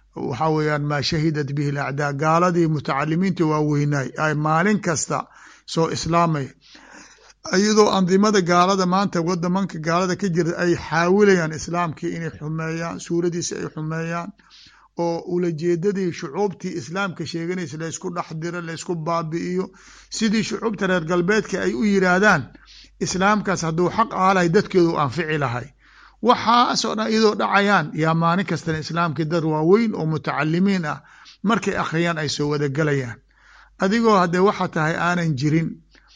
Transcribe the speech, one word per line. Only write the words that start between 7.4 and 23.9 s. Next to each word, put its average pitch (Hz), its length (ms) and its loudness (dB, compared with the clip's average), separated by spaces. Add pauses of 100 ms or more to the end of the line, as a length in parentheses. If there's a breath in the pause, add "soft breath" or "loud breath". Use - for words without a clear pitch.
Iyadoo 208 460 4
andimada 196 520 4
gaalada 180 440 2
maanta, 185 360 0
wadamanka 180 560 -2
gaalada 170 380 0
ka 196 120 -2
jira 165 320 0
ay 175 160 2
xaawilayaan 175 800 4
islaamkii 170 580 -4
inay 165 160 -6
xumeeyaan, 160 720 -8
suuradiisa 170 560 -2
ay - 160 -6
xumeeyaan, 165 560 -6 (720 loud breath)
oo 170 260 -2
ulajeedadii 175 880 -2
shucuubtii 175 640 -6
islaamka 175 500 -6
sheeganaysa 170 520 -6
la 160 100 -8
isku 156 240 -10
dhex 170 240 -8
diro, 170 240 -8
la 165 120 -8
isku 170 220 -8
baabi'iyo. 170 720 -4 (460 loud breath)
Sidii 214 340 0
shucuubta 208 420 -4
reer 185 180 0
galbeedka 180 580 0
ay 190 120 0
u 240 100 -2
yiraahdaan, 190 580 4 (580 loud breath)
"Islaamkaas 196 600 0
hadduu 165 280 0